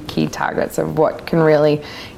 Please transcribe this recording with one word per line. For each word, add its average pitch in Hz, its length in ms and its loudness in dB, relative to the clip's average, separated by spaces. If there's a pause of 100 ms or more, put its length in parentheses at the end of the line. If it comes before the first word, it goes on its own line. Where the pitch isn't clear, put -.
key 156 200 0
targets - 500 -4
of 160 200 -2
what - 280 2
can 170 140 0
really 151 420 4 (360)